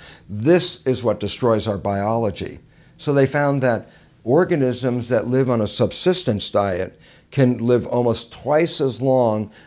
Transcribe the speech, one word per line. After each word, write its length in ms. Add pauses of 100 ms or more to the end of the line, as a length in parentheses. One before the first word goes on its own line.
(280)
This 580
is 180
what 160
destroys 480
our 80
biology. 840 (380)
So 160
they 140
found 340
that 300 (340)
organisms 840
that 160
live 240
on 100
a 60
subsistence 840
diet 480 (320)
can 280
live 280
almost 460
twice 480
as 220
long 480 (160)